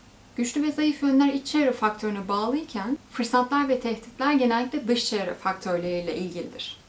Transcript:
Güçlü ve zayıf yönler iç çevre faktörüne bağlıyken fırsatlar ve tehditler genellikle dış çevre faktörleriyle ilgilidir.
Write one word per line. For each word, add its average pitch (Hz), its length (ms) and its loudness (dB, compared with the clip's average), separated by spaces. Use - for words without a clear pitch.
Güçlü 240 280 0
ve 302 80 0
zayıf 294 320 0
yönler 277 300 6
iç 277 140 -4
çevre 294 240 4
faktörüne 214 560 -2
bağlıyken 226 720 -2
fırsatlar 254 580 2
ve 254 100 2
tehditler 247 540 -2
genellikle 254 540 2
dış 240 180 2
çevre 190 280 -2
faktörleriyle 175 840 -2
ilgilidir. 175 600 -8